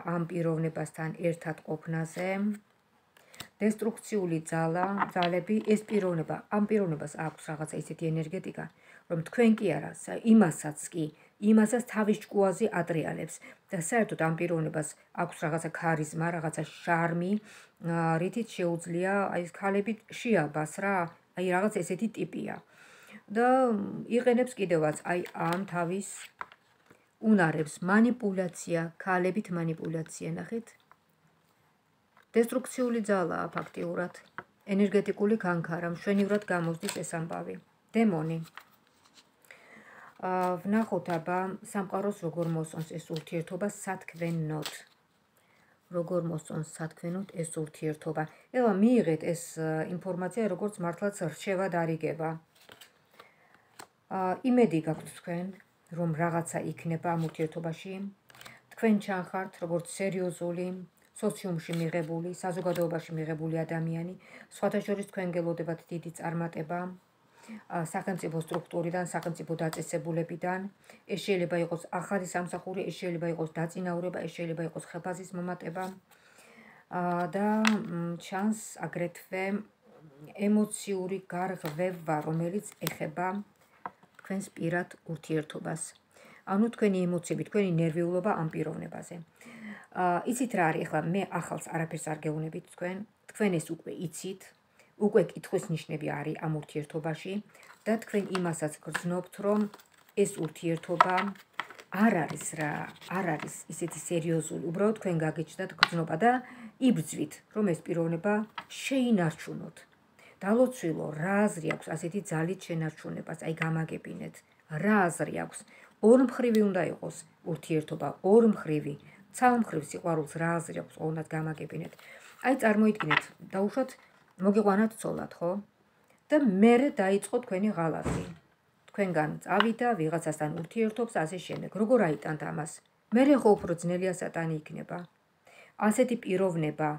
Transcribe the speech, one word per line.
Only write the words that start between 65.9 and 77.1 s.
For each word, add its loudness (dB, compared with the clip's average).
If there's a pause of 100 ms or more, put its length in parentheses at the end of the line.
წარმატება, -6 (840)
ა, -6
სახელმწიფო -4
სტრუქტურიდან, -4
სახელმწიფო -6
დაწესებულებიდან. -4 (420)
ეს -6
შეიძლება 0
იყოს -2
ახალი -4
სამსახური, -6
ეს -4
შეიძლება -2
იყოს -2
დაწინაურება, -4
ეს -8
შეიძლება -4
იყოს -8
ხელფასის -8
მომატება. -6 (1000)
ა, -4 (240)